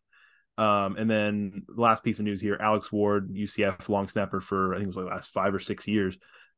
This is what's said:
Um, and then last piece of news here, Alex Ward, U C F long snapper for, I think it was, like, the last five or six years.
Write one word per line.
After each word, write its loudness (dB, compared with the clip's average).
Um, 2
and 0
then 0
last 4
piece 0
of -2
news -2
here, 0
Alex 0
Ward, 2
U -4
C 0
F -2
long 2
snapper -2
for, 0
I -6
think -4
it -4
was, -8
like, -6
the -8
last -8
five 0
or -2
six -6
years. 0